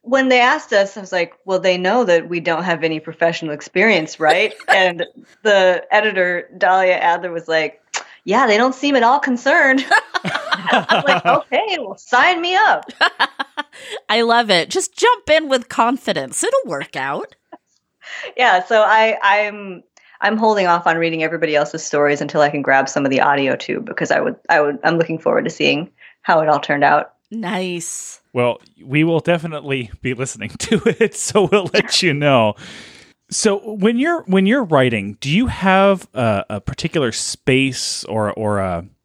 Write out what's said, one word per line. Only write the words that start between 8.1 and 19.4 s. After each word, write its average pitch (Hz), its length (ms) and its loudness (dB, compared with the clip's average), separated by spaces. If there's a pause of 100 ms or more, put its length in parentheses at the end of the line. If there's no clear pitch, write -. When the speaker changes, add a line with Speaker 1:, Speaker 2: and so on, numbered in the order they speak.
Speaker 1:
"Yeah, 240 240 2
they 214 100 4
don't 254 200 2
seem 285 180 -2
at 247 80 4
all 240 160 4
concerned." 269 720 2
<laughs> 440 240 0 (560)
I 233 220 0
was 180 120 2
like, 185 220 0
Speaker 3:
<laughs> - 260 0
Speaker 1:
"Okay, 370 280 -2
well, 202 180 -12
sign 330 420 2
me 359 140 -4
up." 381 300 2 (160)
Speaker 2:
<laughs> - 1080 -6
I 226 140 2
love 233 280 2
it. 175 200 2
Just - 260 -6
jump 494 340 0
in 311 180 2
with 254 200 -2
confidence. 196 760 -2
It'll 466 280 -2
work 147 260 -8
out. 143 380 -6 (1000)
Speaker 1:
Yeah, 196 280 2
so 220 180 4
I, 220 400 4
I'm, 202 600 -2 (380)